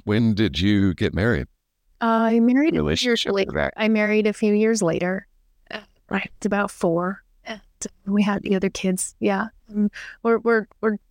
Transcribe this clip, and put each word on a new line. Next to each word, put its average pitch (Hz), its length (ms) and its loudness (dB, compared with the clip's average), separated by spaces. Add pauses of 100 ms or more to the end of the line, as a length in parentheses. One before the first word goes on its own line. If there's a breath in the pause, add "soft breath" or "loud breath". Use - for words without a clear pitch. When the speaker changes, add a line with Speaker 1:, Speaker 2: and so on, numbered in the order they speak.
Speaker 1:
when 110 300 2
did 95 260 0
you 98 340 2
get 95 200 -2
married? 87 340 0 (540)
Speaker 2:
Uh, 226 320 2
I 233 80 4
married 262 340 2
a 160 40 2
few 151 40 0
years 220 420 0
Speaker 1:
Relationship - 80 -2
Speaker 2:
later. 196 180 -2
Speaker 1:
to - 40 -10
that. 73 220 0
Speaker 2:
I 214 100 0
married 214 400 2
a 208 60 0
few 208 200 0
years 220 280 2
later. 180 440 -2 (460)
Uh, 220 80 -10 (300)
right. - 260 -4
It's - 100 -12
about 202 240 -2
four. 180 540 -2 (220)
And 214 160 -12 (440)
we 202 180 2
had 202 200 0
the 202 140 0
other 190 120 0
kids. - 520 -4
Yeah. 208 260 0 (260)
Mm, 208 160 0 (340 loud breath)
we're, 233 160 2
we're, 226 280 0 (140)
we're, 214 160 0 (140)